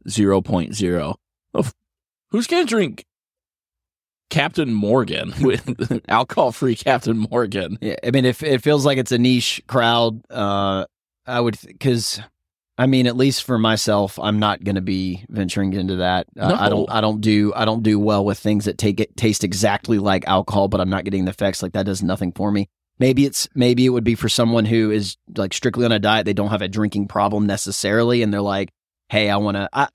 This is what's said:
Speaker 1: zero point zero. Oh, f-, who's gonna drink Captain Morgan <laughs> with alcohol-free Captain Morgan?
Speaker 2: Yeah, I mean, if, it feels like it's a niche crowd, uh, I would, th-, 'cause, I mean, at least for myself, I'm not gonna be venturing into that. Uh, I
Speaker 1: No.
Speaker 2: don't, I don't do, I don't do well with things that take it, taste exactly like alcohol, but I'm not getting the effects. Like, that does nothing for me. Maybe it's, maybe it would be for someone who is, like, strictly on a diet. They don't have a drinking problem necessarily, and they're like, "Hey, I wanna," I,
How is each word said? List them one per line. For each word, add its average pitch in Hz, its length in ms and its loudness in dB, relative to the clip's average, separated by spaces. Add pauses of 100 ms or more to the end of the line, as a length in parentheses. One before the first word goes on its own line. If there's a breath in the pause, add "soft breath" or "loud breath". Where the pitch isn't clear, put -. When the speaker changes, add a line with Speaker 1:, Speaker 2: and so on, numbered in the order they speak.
Speaker 1:
zero 98 320 2
point 92 340 -2
zero. 87 400 -2 (400)
Oh, - 60 0
f-, 135 140 -2 (560)
who's 233 180 -2
gonna 339 160 2
drink 214 420 -2 (1200)
Captain 147 440 -2
Morgan 107 640 0
<laughs> - 40 -4
with 123 680 -2
alcohol-free 123 640 0
Captain 120 440 0
Morgan? 107 600 -4
Speaker 2:
Yeah, 104 220 -6
I 120 80 -4
mean, 135 140 2
if, 123 180 0
it 139 200 0
feels 147 220 2
like 139 140 4
it's 127 140 -2
a 123 60 2
niche 123 500 2
crowd, 117 600 2
uh, 98 580 -2 (380)
I 123 140 -6
would, 120 160 0
th-, - 240 -20
'cause, 120 420 0 (580)
I 127 80 2
mean, 131 200 4
at 120 80 0
least 131 300 2
for 123 140 0
myself, 107 600 0
I'm 104 200 -2
not 104 260 0
gonna 98 160 -2
be 95 480 -4
venturing 98 460 -2
into 95 220 -2
that. 90 380 0
Uh, 95 240 0
I 101 120 2
Speaker 1:
No. 104 60 0
Speaker 2:
don't, 104 140 -2
I 110 120 0
don't 107 180 0
do, 104 340 2
I 110 120 0
don't 113 160 0
do 107 160 4
well 101 260 2
with 101 140 -2
things 104 260 0
that 101 140 -4
take 101 220 0
it, - 180 -4
taste 107 260 0
exactly 101 540 0
like 98 280 0
alcohol, 98 420 2
but 101 120 0
I'm 92 80 0
not 95 160 -2
getting 95 220 -2
the 92 40 -2
effects. 98 320 -4
Like, 90 100 -6
that 95 120 -2
does 95 180 -4
nothing 90 300 -2
for 101 180 -4
me. 101 200 -2 (280)
Maybe 131 280 4
it's, - 280 -4
maybe 123 300 4
it 127 60 4
would 120 140 0
be 117 100 2
for 110 160 -2
someone 117 340 2
who 110 260 2
is, 104 280 -2 (180)
like, 98 160 -4
strictly 120 320 -2
on 117 80 2
a 107 60 2
diet. 107 260 2
They 104 80 0
don't 101 160 0
have 104 140 -2
a 95 60 -6
drinking 101 400 -2
problem 101 380 0
necessarily, 107 760 0
and 107 100 0
they're 101 80 -2
like, 101 300 -4 (400)
"Hey, 107 180 2
I 101 80 2
wanna," 101 380 -2
I, 139 200 0